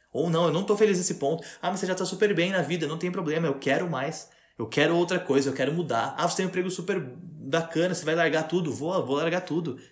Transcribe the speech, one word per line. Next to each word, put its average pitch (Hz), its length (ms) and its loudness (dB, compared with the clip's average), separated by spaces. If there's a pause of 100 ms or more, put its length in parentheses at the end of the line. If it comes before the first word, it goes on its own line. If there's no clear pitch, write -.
(180)
Ou 165 140 2
não, 165 140 4
eu 160 60 4
não 170 120 0
tô 208 120 4
feliz 208 220 6
nesse 175 180 0
ponto. 156 280 -2 (180)
Ah, 170 80 -2
mas 196 100 -4
você 196 60 -2
já 185 80 0
tá 180 100 -2
super 196 300 2
bem 175 160 2
na 190 140 2
vida, 160 240 -2
não 156 100 -4
tem 180 140 -2
problema, 165 340 -2
eu 139 140 0
quero 160 280 0
mais. 139 420 -6 (280)
Eu 117 80 -4
quero 156 300 2
outra 175 240 2
coisa, 135 280 2
eu 131 60 0
quero 135 180 0
mudar. 123 460 0
Ah, 156 100 0
você 170 100 0
tem 185 100 0
um - 20 -2
emprego 180 220 -2
super 185 280 -4
bacana, 160 920 -2
você 170 100 -6
vai 156 120 0
largar 160 320 2
tudo? 170 260 0
Vou, 151 320 -2
vou 135 120 0
largar 165 240 0
tudo. 160 360 -4 (140)